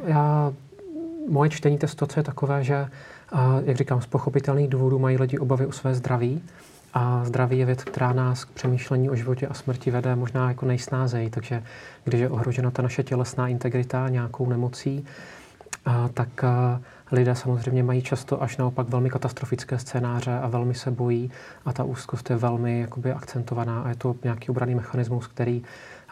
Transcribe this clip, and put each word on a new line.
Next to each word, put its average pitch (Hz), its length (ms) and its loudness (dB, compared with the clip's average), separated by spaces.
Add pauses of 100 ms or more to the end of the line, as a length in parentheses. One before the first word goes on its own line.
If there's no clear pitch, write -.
já, 147 460 4 (760)
moje 151 220 4
čtení 147 280 2
té 147 100 0
situace - 320 -2
je 143 40 2
takové, 139 400 0
že, 139 220 2 (460)
a, 131 320 4
jak 127 120 2
říkám, 127 240 2
z - 60 -4
pochopitelných 139 640 2
důvodů 131 300 4
mají 131 180 4
lidi 127 220 2
obavy 131 280 2
o - 60 -4
své 131 220 0
zdraví. 127 480 0 (520)
A 123 300 2
zdraví 123 340 2
je 127 80 4
věc, 127 180 0
která 127 280 0
nás 127 320 2
k - 60 -20
přemýšlení 127 600 0
o 131 60 0
životě 127 300 -2
a 135 80 -6
smrti 127 360 -4
vede 123 260 2
možná 127 320 0
jako 127 180 -2
nejsnázeji. 123 640 0
Takže 117 320 -4 (420)
když 117 160 2
je 127 80 2
ohrožena 123 420 0
ta 127 120 -2
naše 127 200 0
tělesná 127 460 0
integrita 127 600 -2
nějakou 123 400 -2
nemocí, 127 560 -2 (800)
a, 120 300 2
tak, 120 300 -4
a, 123 360 2 (320)
lidé 123 220 6
samozřejmě 127 480 0
mají 127 200 2
často 135 400 -2
až 127 140 -2
naopak 127 320 0
velmi 127 220 2
katastrofické 127 680 -4
scénáře 123 600 -2
a 127 100 -2
velmi 120 260 0
se 127 160 -4
bojí 120 400 0 (340)
a 127 80 -2
ta 127 120 -2
úzkost 127 460 -6
je 123 60 2
velmi 120 440 0
jakoby 120 320 -4
akcentovaná 117 720 -4
a 127 60 -4
je 120 80 -2
to 123 280 -2
nějaký 117 240 -4
obranný 123 260 0
mechanismus, 120 520 -2
který, 120 360 -2 (500)